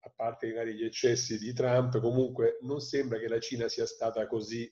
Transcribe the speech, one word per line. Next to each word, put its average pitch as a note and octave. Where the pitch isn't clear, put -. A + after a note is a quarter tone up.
a -
parte A2+
magari A2+
gli A2
eccessi A2+
di A2
Trump, B2
comunque B2
non C#3
sembra C3
che A2+
la A2+
Cina A#2
sia A#2
stata A2+
così A2+